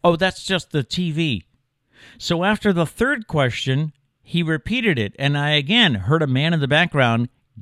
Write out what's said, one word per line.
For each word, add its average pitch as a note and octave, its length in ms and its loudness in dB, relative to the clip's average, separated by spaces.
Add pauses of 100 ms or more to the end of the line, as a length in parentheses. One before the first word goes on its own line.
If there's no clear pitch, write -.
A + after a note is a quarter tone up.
"Oh, F3 120 4
that's F#3 300 -4
just - 260 -4
the C#3+ 120 0
T F3 280 -4
V." D3 340 -4 (720)
So F3 280 -2
after G#3 260 2
the E3+ 140 2
third B3+ 420 -2
question, C#3 640 0 (300)
he E3+ 220 -2
repeated F3 540 -2
it, G#2 220 -2
and C#3+ 180 0
I D3 140 0
again D3+ 440 2
heard A#2+ 260 0
a D3 60 0
man C#3 260 0
in D#3 80 0
the C3+ 80 -2
background C3 580 2 (340)